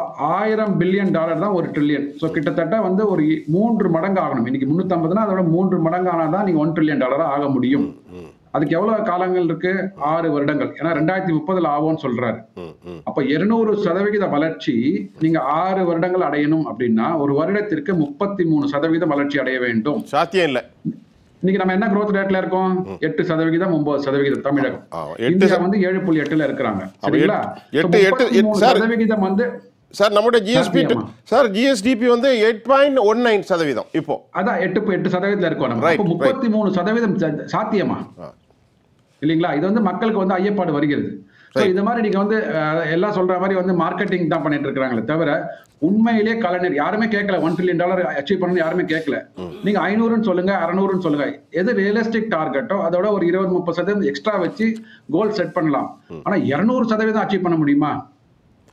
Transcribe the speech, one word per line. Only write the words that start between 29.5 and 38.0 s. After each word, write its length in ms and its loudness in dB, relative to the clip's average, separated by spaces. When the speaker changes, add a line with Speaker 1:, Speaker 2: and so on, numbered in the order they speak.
Speaker 2:
சார், 200 2
நம்முடைய 340 4
ஜி 60 0
எஸ் 180 2
பி 140 2
Speaker 1:
சாத்தியமா? 220 0
Speaker 2:
சார், 280 2
ஜி 120 0
எஸ் 200 2
டி 140 2
பி 120 0
வந்து 440 4
எயிட் 160 -8
பாயிண்ட் 280 4
ஒன் 300 2
நைன் 140 2
சதவீதம் 520 0
இப்போ. 420 -4
Speaker 1:
அதான் 260 -2
எட்டு, 260 -2
எட்டு 220 0
சதவீதத்துல 360 -2
இருக்கோம் 240 -2
நம்ம. 160 -2
Speaker 2:
Right, 140 2
Speaker 1:
அப்போ 160 0
Speaker 2:
ரைட். 80 -4
Speaker 1:
முப்பத்தி 260 0
மூணு 240 0
சதவீதம் 460 0
சா-, 340 -4
சாத்தியமா? 440 -2